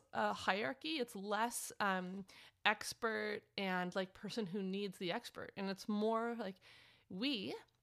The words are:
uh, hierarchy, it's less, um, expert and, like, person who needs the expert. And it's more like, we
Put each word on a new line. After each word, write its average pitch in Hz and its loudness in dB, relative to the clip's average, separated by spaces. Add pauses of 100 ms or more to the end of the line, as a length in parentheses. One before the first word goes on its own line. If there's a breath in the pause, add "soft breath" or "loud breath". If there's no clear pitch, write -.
(120)
uh, 208 2
hierarchy, 254 0
it's 233 -2
less, 208 -2
um, 190 2 (400 loud breath)
expert 214 2 (160)
and, 180 2
like, 190 2
person 208 -2
who 190 -2
needs 190 -2
the 170 0
expert. - -6
And 196 -2
it's - -6
more 226 2
like, 196 -6 (520 loud breath)
we 208 -2 (280)